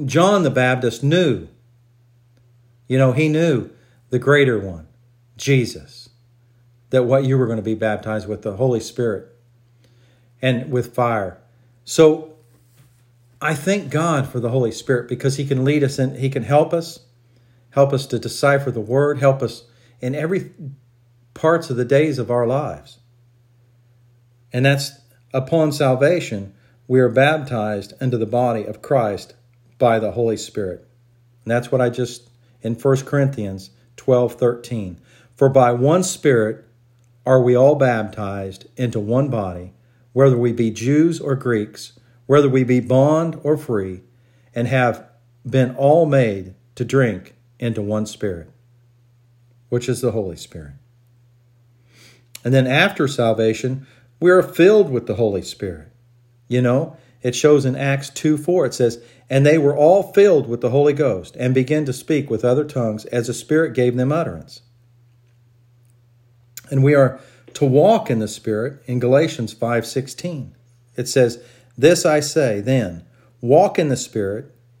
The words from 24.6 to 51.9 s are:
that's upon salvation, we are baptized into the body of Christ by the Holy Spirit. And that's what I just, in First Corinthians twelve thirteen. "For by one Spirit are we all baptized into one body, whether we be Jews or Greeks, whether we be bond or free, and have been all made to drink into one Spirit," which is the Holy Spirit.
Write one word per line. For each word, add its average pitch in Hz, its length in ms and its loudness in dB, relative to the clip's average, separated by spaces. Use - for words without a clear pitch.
that's 139 260 -2
upon 151 400 0
salvation, 131 800 -2
we 127 140 2
are 123 80 4
baptized 123 920 -2
into 127 180 -2
the 110 80 -4
body 117 380 -2
of 104 180 -14
Christ 110 520 -2
by 117 200 2
the 107 140 -4
Holy 113 240 -2
Spirit. - 500 -10
And 113 60 -6
that's 120 220 -4
what 127 80 2
I 120 80 2
just, 120 400 -8
in 117 160 -6
First 135 300 0
Corinthians 117 640 -4
twelve 123 380 2
thirteen. 113 640 -4
"For 135 140 4
by 131 240 6
one 143 300 2
Spirit 123 600 -2
are 131 160 4
we 123 160 4
all 139 200 6
baptized 104 880 -4
into 123 240 -4
one 123 280 0
body, 92 440 -6
whether 131 240 4
we 120 160 0
be 117 180 -2
Jews 147 500 0
or 143 140 -4
Greeks, 113 580 -4
whether 143 220 6
we 131 140 2
be 127 180 2
bond 147 600 2
or 151 140 0
free, 95 460 -6
and 120 140 -2
have 123 400 -2
been 123 280 0
all 147 280 4
made 110 500 0
to 120 100 -6
drink 113 500 -2
into 113 220 -6
one 104 260 -4
Spirit," 87 440 -8
which 120 200 -4
is 123 120 -2
the 123 120 -2
Holy 95 240 -6
Spirit. 73 380 -18